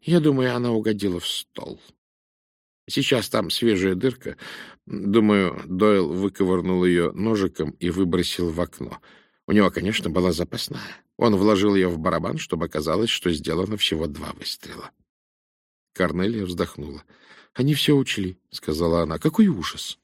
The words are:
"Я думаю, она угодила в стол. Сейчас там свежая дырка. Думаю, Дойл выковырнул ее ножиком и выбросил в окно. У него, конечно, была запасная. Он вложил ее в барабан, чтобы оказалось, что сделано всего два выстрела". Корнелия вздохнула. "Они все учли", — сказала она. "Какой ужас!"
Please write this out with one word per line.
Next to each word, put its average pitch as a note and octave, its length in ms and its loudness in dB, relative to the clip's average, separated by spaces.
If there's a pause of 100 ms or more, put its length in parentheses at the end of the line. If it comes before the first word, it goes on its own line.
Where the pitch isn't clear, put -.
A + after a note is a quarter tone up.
"Я E3+ 200 4
думаю, C3 360 2
она A#2+ 160 0
угодила G#2+ 480 0
в - 60 -10
стол. - 520 -10 (1080)
Сейчас C3 400 0
там - 220 -2
свежая F#2+ 460 2
дырка. G#2+ 400 -4 (500)
Думаю, G2+ 800 2
Дойл F#2 460 4
выковырнул F#2 720 2
ее F2 280 4
ножиком F#2+ 600 0
и - 180 -4
выбросил F2 600 0
в D#2+ 100 -4
окно. - 400 -8 (480)
У - 40 0
него, G2+ 180 6
конечно, F#2+ 380 -4
была F2+ 240 0
запасная. - 640 -6 (200)
Он A2+ 180 2
вложил G2+ 400 4
ее F#2 140 4
в E2+ 100 -2
барабан, E2 400 -2
чтобы E2 280 -4
оказалось, D#2+ 440 -2
что - 220 -2
сделано E2+ 440 -2
всего D#2+ 300 -2
два D#2 280 -8
выстрела". - 580 -14 (1000)
Корнелия F#2 500 -2
вздохнула. D#2+ 580 -8 (520)
"Они C#3 200 2
все C#3+ 220 4
учли", — G2 420 -2 (120)
сказала E2 520 0
она. D#2 160 -2
"Какой G3 300 4
ужас!" - 560 -6